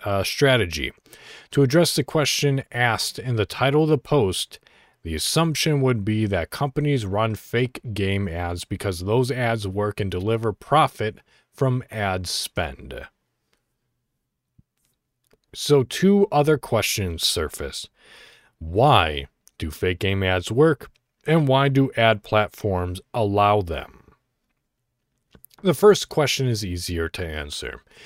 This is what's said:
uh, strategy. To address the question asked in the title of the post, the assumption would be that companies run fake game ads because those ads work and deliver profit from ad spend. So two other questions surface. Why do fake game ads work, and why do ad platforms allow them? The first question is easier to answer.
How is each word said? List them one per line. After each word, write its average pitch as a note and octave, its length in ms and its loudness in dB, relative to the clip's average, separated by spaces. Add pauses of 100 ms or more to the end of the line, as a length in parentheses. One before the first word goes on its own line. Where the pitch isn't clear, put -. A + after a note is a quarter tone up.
uh, G2 200 -2
strategy. F#2 680 0 (580)
To C#3+ 120 2
address D3+ 320 4
the C#3+ 100 -2
question C#3 680 -2
asked A#2+ 460 -2
in A#2 180 -4
the G#2 80 2
title C#3 380 0
of D#3 80 2
the D3+ 80 4
post, - 640 -2 (420)
the D#2+ 120 -6
assumption D3+ 680 0
would A#2+ 240 0
be A2 180 0
that F#2 240 -2
companies C#3+ 560 -2
run G#2 300 -2
fake - 460 -4 (120)
game G2 360 -2
ads F2 360 -6
because F#2+ 360 -6
those A#2 300 0
ads A#2 380 -2
work G#2 320 -4
and G2 100 -4
deliver G#2+ 440 -2
profit C3+ 640 0 (340)
from B2+ 380 -2
ad F#2+ 360 -4
spend. - 800 -8 (2500)
So C#3+ 280 2
two G3 500 2
other D3 240 2
questions G2 680 -2
surface. - 640 -6 (680)
Why E2+ 720 2 (300)
do D#2+ 120 -6
fake F#2 280 -4
game G2 240 -2
ads F#2 280 0
work, D3 400 2 (360)
and D#3 200 4
why C3+ 220 4
do C3+ 260 2
ad A2+ 280 4
platforms F#2 800 -2 (100)
allow G#2 480 2
them? E2 340 -8 (1700)
The F3+ 140 0
first G3+ 340 6
question C#3 380 0
is G#2+ 180 -2
easier F2 440 -4
to F2+ 180 -8
answer. D2+ 560 -10 (240)